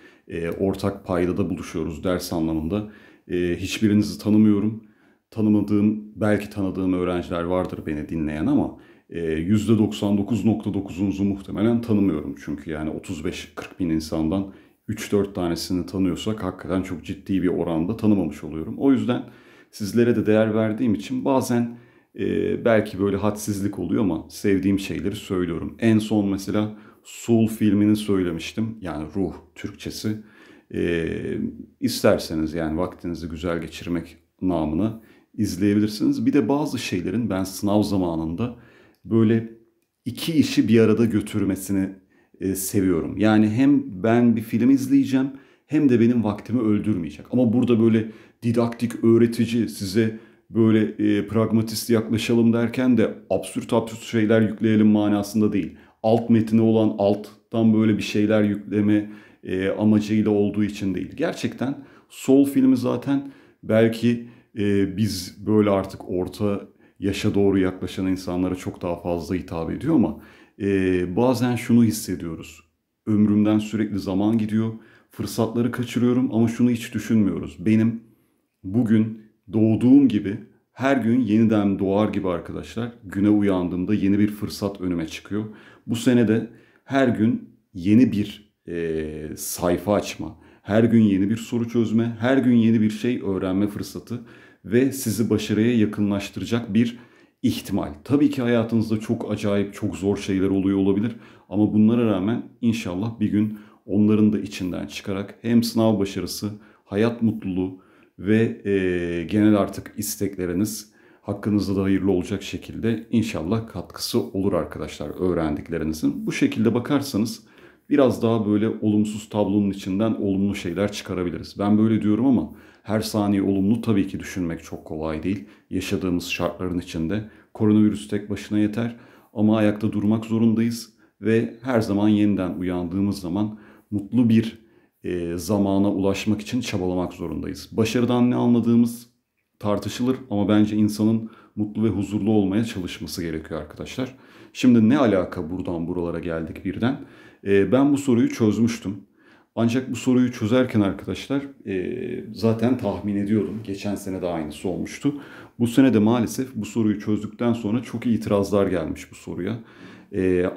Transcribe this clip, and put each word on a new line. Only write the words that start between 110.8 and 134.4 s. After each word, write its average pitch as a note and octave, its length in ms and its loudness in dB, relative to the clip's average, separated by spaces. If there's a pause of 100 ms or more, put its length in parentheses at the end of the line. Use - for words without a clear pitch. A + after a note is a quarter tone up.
hakkınızda G2+ 540 -2
da G2 60 2
hayırlı F#2+ 280 2
olacak F#2+ 320 -2
şekilde - 680 -6
inşallah G#2+ 580 -2
katkısı - 520 -4
olur F#2+ 320 -2
arkadaşlar D#2 580 -6 (200)
öğrendiklerinizin. D#2+ 960 -2
Bu - 60 -4
şekilde A2+ 420 2
bakarsanız A#2 680 -2 (480)
biraz C3+ 320 2
daha A2+ 240 2
böyle G#2 220 2
olumsuz G#2+ 600 0
tablonun G2+ 420 0
içinden G2+ 440 -2
olumlu G2 400 0
şeyler G2 380 -2
çıkarabiliriz. F2 640 -6
Ben G#2 200 4
böyle A2 240 4
diyorum G#2+ 240 2
ama G2+ 260 2 (300)
her G#2 180 -2
saniye G2+ 420 0
olumlu G2 380 2
tabii G2+ 260 0
ki F2 140 -8
düşünmek E2 440 -8
çok - 200 -14
kolay D#2 380 -6
değil. F#2+ 220 -4 (260)
Yaşadığımız F#2 560 -2
şartların F2 520 -4
içinde F2 460 -4 (300)
koronavirüs G#2+ 540 4
tek G2+ 220 -6
başına G#2 280 -4
yeter A2 380 -2 (360)
ama G#2+ 240 2
ayakta G#2+ 360 0
durmak G#2+ 320 0
zorundayız A2+ 680 0 (280)
ve A2+ 420 0
her A#2+ 180 0
zaman G#2 280 2
yeniden G2+ 500 2
uyandığımız F2+ 640 -2
zaman G2+ 380 -4 (320)
mutlu A2+ 380 0
bir, A2 300 2 (460)